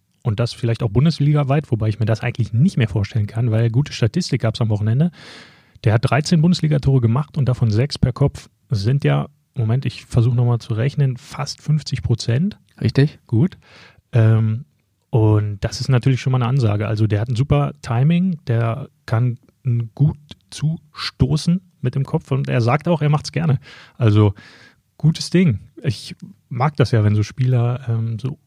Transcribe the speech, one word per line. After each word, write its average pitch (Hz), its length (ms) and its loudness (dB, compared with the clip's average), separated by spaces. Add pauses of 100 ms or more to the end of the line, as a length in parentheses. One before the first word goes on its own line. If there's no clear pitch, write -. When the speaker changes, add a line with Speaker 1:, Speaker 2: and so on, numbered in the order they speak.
(240)
Speaker 1:
und 107 160 -2
das 117 120 -2
vielleicht 117 300 -4
auch 113 80 0
bundesligaweit, 147 800 2
wobei 107 180 0
ich 107 120 -2
mir 110 60 0
das 110 140 0
eigentlich 117 320 -4
nicht 147 240 2
mehr 113 120 2
vorstellen 104 380 -2
kann, 113 260 -2
weil 113 180 0
gute 135 220 -2
Statistik - 500 -2
gab's 110 180 -2
am 110 80 0
Wochenende. 113 440 0 (720)
Der 110 100 4
hat - 160 0
dreizehn 151 320 2
Bundesligatore 147 580 2
gemacht 120 380 0
und 123 100 0
davon 120 220 2
sechs 117 280 0
per - 140 0
Kopf. - 360 -2 (200)
Das 98 140 -2
sind 135 220 0
ja, 143 240 0 (260)
Moment, 113 300 0
ich - 220 -8
versuche 120 280 2
nochmal 120 240 2
zu - 160 -8
rechnen, 131 420 -2
fast - 460 -12
fünfzig 151 400 -4
Prozent. 127 560 -2 (220)
Speaker 2:
Richtig. - 460 0
Speaker 1:
Gut. 123 320 0 (540)
Ähm, 110 520 2 (460)
und 107 500 2
das - 200 -6
ist - 80 -8
natürlich 127 320 2
schon 131 120 -2
mal 127 60 2
eine 117 100 0
Ansage. 107 400 0
Also 110 180 0
der 104 140 0
hat 113 80 -4
ein 120 80 -4
super 143 360 0 (100)
Timing, 165 640 0
der 113 420 -2 (180)
kann 117 320 0 (560)
gut 147 220 2 (340)
zustoßen 156 1080 -2 (200)
mit 123 140 -2
dem 135 100 -2
Kopf - 260 -4
und 135 180 -2
er 131 120 0
sagt 123 280 2
auch, 160 140 0
er 147 80 2
macht's 151 200 -2
gerne. 147 280 0 (400)
Also 107 360 4 (640)
gutes - 340 0
Ding. 170 300 2 (220)
Ich - 340 -6 (320)
mag 135 280 -4
das - 160 0
ja, 110 120 4
wenn 107 100 2
so 107 80 2
Spieler, 123 640 -2
ähm, 113 300 -4
so 131 280 -8